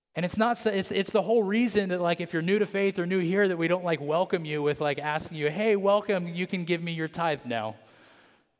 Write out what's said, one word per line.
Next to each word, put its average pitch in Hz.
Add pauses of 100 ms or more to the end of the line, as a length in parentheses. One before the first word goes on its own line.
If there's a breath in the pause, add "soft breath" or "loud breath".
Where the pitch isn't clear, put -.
(140)
And 170
it's 170
not 226
so, 220
it's, 196
it's -
the 208
whole 220
reason 208
that, 180
like, 170
if 170
you're 165
new 190
to 208
faith 196
or 175
new 190
here, 190
that 180
we 165
don't, 180
like, 165
welcome 165
you 151
with, 147
like, 147
asking 156
you, 147
"Hey, 208
welcome, 196
you 170
can 175
give 170
me 170
your 160
tithe 165
now." 110 (840 loud breath)